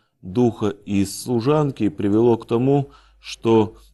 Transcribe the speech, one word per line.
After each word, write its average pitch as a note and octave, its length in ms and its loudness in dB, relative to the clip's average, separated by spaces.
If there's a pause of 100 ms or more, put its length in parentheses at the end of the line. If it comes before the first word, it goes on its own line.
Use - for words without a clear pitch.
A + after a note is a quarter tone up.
(240)
духа A2 460 0
из G2 520 -4
служанки B2+ 680 -2
привело A2 480 2
к - 100 -18
тому, C3+ 420 0 (300)
что A2 560 0 (180)